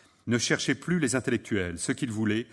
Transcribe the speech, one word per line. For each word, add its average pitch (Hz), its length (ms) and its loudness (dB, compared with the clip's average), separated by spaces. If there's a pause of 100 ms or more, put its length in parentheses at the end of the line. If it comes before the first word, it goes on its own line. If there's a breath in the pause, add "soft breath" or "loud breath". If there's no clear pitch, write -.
(280 soft breath)
ne 117 100 4
cherchait 143 380 2
plus 175 240 0
les 131 160 2
intellectuels. 104 640 -2
Ce - 120 -4
qu'il 127 200 -4
voulait, 107 420 0